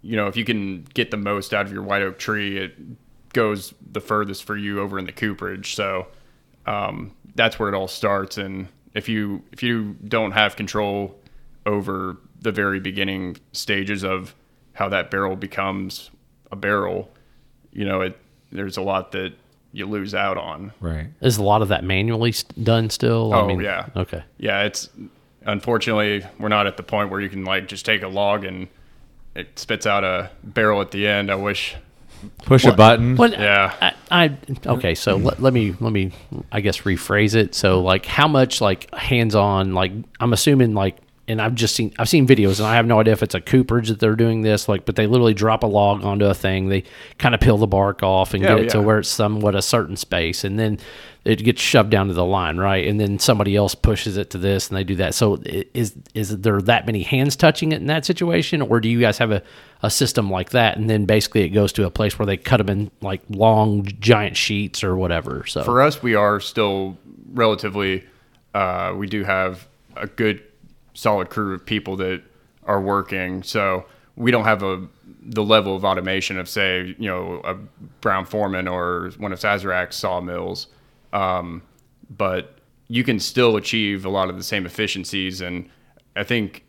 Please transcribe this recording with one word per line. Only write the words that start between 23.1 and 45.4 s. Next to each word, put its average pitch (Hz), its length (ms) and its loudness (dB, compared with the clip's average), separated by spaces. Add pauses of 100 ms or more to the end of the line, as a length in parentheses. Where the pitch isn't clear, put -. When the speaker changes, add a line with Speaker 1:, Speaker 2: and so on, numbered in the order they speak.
Speaker 3:
I 104 80 4
Speaker 1:
Oh, 101 60 2
Speaker 3:
mean, 95 140 -2
Speaker 1:
yeah. 92 260 -4 (100)
Speaker 3:
okay. 90 260 -6 (140)
Speaker 1:
Yeah, 101 280 -2
it's, - 260 -6 (560)
unfortunately, 107 760 -2 (140)
we're 107 100 -6
not 104 180 2
at 95 100 -6
the 95 60 -14
point 101 280 -2
where 98 100 -6
you 98 80 -6
can, 95 160 -10
like, 95 240 -4
just 98 180 -14
take 107 160 0
a 95 60 -8
log 101 360 0
and 92 240 -10 (680)
it - 240 -14
spits - 280 -6
out 101 180 2
a 92 260 -2 (140)
barrel 107 360 2
at 98 100 -4
the 101 160 -2
end. 101 240 0
I 95 60 0
wish. 101 380 -4 (680)
Speaker 2:
Push 131 200 6
a 131 40 10
Speaker 3:
Well, 101 80 6
Speaker 2:
button. 117 400 8
Speaker 3:
well, 120 160 6
Speaker 1:
Yeah. 101 420 4 (360)
Speaker 3:
I, 175 160 6
I, 143 100 0 (300)
okay, 120 280 2
so 95 220 0
let, - 260 0
let 131 100 6
me, 107 280 2
let 117 120 0
me, 95 200 0 (400)
I 104 80 -2
guess, 98 220 -2
rephrase 104 520 2
it. 110 200 2
So, 92 280 4
like, 92 240 2
how 147 220 2
much, 131 320 4
like, 101 340 0
hands-on, 101 800 2
like, 92 180 0 (280)
I'm 120 120 2
assuming, 123 420 4
like, 98 240 -2 (300)
and 113 120 -2
I've 117 140 0
just 113 220 0
seen, 110 240 -4
I've 113 80 0
seen 143 180 4
videos, 104 320 6
and 107 80 0
I 110 80 2
have 117 100 4
no 117 140 4
idea 110 140 6
if 104 100 2
it's 107 140 -4
a 90 40 -2
cooperage 120 480 2
that 107 120 -2
they're 110 160 2
doing 113 260 2
this, 107 260 2
like, 101 160 -2
but 98 120 -2
they 107 100 2
literally 117 280 6
drop 110 280 2